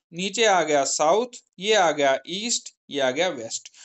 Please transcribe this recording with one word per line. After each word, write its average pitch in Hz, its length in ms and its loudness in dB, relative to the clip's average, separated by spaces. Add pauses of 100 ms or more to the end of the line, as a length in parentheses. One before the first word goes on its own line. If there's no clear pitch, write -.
(120)
नीचे 196 320 -2
आ 190 180 4
गया 147 220 2
south, 175 420 0 (320)
ये 208 160 0
आ 175 160 4
गया 139 360 2
east, 214 480 -6 (160)
ये 139 100 -4
आ 131 100 2
गया 160 180 -2
west। 113 400 -10 (160)